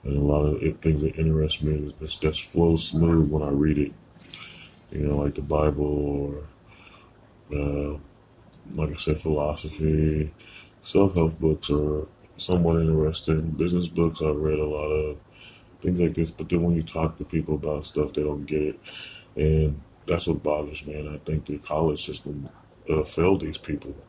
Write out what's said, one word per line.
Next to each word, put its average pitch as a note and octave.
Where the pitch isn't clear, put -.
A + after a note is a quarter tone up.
and C#2
a C#2+
lot D2
of D2+
it, D#2
things D#2
that D#2
interest D#2
me, D2
it D#2
just -
flows E2
smooth D#2+
when D2+
I C#2+
read D2
it. C#2+
You D2
know, D2
like C#2+
the C#2+
Bible D2
or, D2
uh, C#2+
like D#2
I -
said, -
philosophy. D#2
Self-help F2
books D#2
are D2+
somewhat E2+
interesting. D#2+
Business E2+
books E2
I've D2+
read D2+
a D2+
lot D2+
of, D2+
things F2
like E2
this. E2
But E2
then E2+
when E2+
you E2
talk D#2+
to -
people D#2
about D2
stuff, -
they D2+
don't D2
get D2+
it. -
And D#2
that's E2+
what D2+
bothers D2
me. D2+
And D2+
I D2+
think D#2
the D2
college D#2
system, D2
uh, D#2
failed F2
these D#2+
people. C#2+